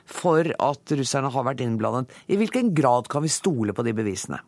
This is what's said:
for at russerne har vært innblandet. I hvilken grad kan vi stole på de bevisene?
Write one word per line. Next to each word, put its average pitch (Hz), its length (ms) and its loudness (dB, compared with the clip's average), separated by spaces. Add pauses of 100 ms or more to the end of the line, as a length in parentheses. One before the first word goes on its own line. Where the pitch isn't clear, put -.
for 165 380 2
at 147 560 -2
russerne 135 320 -2
har 127 140 -2
vært 131 180 -2
innblandet. 113 480 -2 (160)
I 190 100 2
hvilken 220 380 0
grad 123 340 4
kan 147 140 -2
vi 160 60 0
stole 117 440 0
på 120 120 -4
de 113 80 0
bevisene? 101 560 -4